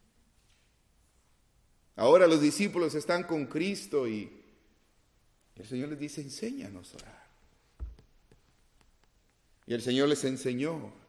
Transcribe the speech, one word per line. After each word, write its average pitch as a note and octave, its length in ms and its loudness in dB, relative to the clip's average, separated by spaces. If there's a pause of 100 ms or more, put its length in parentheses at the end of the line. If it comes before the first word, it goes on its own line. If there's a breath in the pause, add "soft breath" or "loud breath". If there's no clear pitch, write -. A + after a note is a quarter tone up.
(2000)
Ahora D3+ 320 8
los D#3+ 120 6
discípulos D#3+ 540 0
están F3 300 -2
con D#3+ 220 -4
Cristo D#3 600 -4
y G#2+ 240 -6 (1300)
el G2 100 -18
Señor B2+ 220 -6
les D3+ 100 -8
dice, D3 220 -10
"Enséñanos C#3 720 -10
a - 60 -20
orar". - 240 -20 (2500)
Y A2 80 -4
el A#2 60 0
Señor B2+ 280 2
les D3 160 2
enseñó. C3 680 -4 (160)